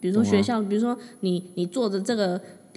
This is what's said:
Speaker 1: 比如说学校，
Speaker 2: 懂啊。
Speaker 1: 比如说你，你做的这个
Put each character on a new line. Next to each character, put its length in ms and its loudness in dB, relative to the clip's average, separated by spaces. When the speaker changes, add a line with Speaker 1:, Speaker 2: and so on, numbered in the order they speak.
Speaker 1:
比 80 -2
如 60 0
说 100 4
学 180 4
校， 160 0
Speaker 2:
懂 80 -2
啊。 40 -6
Speaker 1:
比 40 0
如 60 2
说 180 0
你， 240 0
你 120 -2
做 220 -2
的 120 -2
这 160 -2
个 240 0